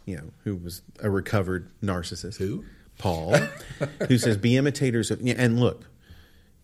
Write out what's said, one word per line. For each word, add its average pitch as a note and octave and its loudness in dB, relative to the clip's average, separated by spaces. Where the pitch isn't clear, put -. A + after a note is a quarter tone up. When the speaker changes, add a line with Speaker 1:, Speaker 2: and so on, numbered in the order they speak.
Speaker 1:
you F2+ -8
know, D2+ -12
who G2+ -2
was F2 -10
a G#2+ 2
recovered F#2 0
narcissist. F2+ -6
Speaker 2:
Who? A2 -4
Speaker 1:
Paul, E2+ 0
who B2+ 6
says, A2 2
"Be A#2+ 4
imitators C3 0
of," G#2 -4
and A#2+ 4
look, A2 2